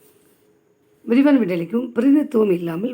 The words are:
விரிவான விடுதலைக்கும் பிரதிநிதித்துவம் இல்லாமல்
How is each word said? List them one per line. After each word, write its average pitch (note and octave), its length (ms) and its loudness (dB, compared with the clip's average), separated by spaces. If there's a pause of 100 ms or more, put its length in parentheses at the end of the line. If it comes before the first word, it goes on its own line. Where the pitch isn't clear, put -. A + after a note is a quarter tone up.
(1040)
விரிவான C4+ 340 4
விடுதலைக்கும் F#3+ 560 -4
பிரதிநிதித்துவம் B3 640 2
இல்லாமல் F3 360 -6